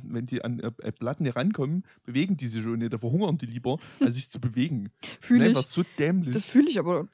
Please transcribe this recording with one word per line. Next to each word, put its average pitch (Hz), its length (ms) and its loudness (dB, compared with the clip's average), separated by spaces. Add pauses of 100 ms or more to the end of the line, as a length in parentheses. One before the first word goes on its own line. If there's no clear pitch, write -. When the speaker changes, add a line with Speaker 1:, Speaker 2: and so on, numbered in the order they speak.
Speaker 1:
wenn 117 220 -6
die 123 180 -6
an, 117 160 -4
äh, 117 100 -6 (100)
äh, 110 120 -6
Platten 127 320 -4
herankommen, 147 600 0 (180)
bewegen 160 320 0
die 143 120 -4
sich 113 140 -4
schon 113 180 -2
nicht. 117 120 -2
Da 123 60 -4
verhungern 151 400 0
die - 80 -6
lieber, 123 320 -4 (120)
Speaker 2:
<laughs> - 120 -6
Speaker 1:
als 120 140 2
sich 127 140 -8
zu - 120 -12
bewegen. 123 480 -2 (320)
Speaker 2:
Fühl 240 160 6
Speaker 1:
Nein, 226 140 8
Speaker 2:
ich. 247 40 6
Speaker 1:
was - 160 0
so 196 120 0 (140)
dämlich. 156 360 2
Speaker 2:
Das 196 100 0
fühl 285 240 6
ich 285 100 0
aber 175 360 0